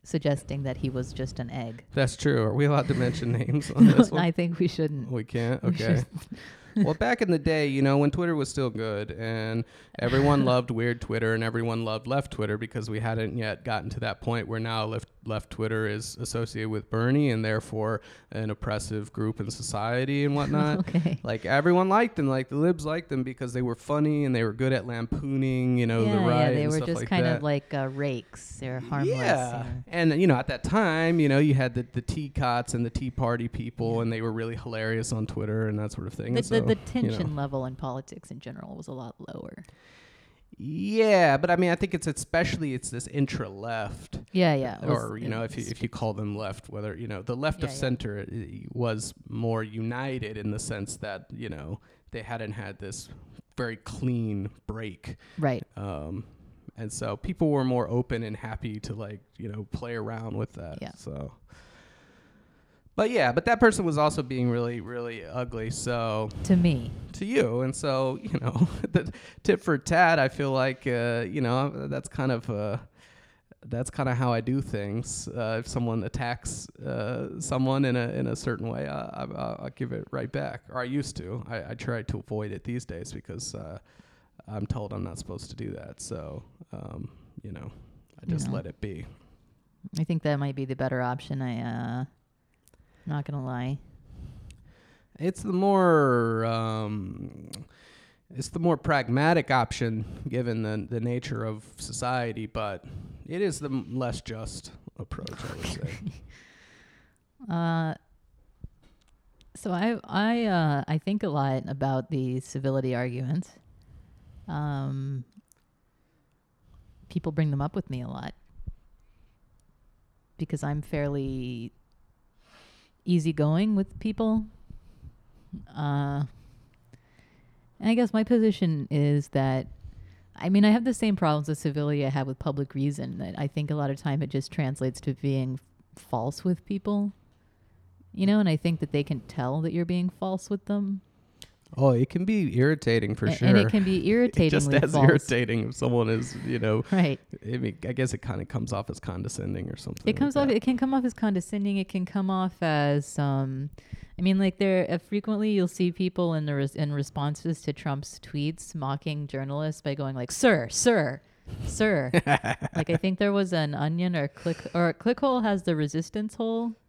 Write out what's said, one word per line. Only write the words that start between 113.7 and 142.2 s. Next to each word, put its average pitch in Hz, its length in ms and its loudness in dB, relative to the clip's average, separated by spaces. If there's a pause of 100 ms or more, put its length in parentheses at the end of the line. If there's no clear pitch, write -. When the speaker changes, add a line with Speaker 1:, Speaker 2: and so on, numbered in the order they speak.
Speaker 1:
Um, 135 800 -4 (1800)
people 165 240 -4
bring 151 180 0
them 139 100 0
up 151 140 -4
with 190 140 -4
me 127 120 -6
a 120 60 -8
lot 127 260 -10 (2000)
because 156 260 -6
I'm 147 180 -2
fairly 135 920 -4 (1300)
easygoing 165 680 4
with 190 240 -2
people. 220 460 0 (1300)
Uh, 143 480 0 (1600)
and 202 100 2
I 226 60 6
guess 233 180 4
my 220 100 4
position 202 640 4
is 147 400 4
that, 135 380 2 (680)
I - 140 -4
mean, 202 160 8
I 214 60 8
have 233 120 4
the 247 100 2
same 214 220 2
problems 151 320 2
with 156 100 -2
civility 147 480 0
I 135 40 2
have 135 180 0
with 131 120 -6
public 139 340 -2
reason, 139 460 -2
that - 180 -6
I 143 100 -2
think 147 220 -4
a 151 60 0
lot 143 140 0
of 139 80 -2
time 143 260 -2
it 139 60 -4
just 135 220 -4
translates 131 500 -2
to 139 120 -4
being 131 460 -2 (360)
false 120 480 -6
with 180 220 0
people, 202 480 -2 (1000)
you 190 120 0
know, 208 140 6
and 196 100 4
I 156 80 4
think 165 220 0
that 143 120 -4
they 147 120 2
can 139 180 -2
tell 135 400 -2
that 160 120 -2
you're 170 120 0
being 180 240 0
false 190 400 -4
with 202 160 -4
them. 202 360 -2 (760)
Speaker 2:
Oh, 135 140 8
it 123 220 6
can 170 120 0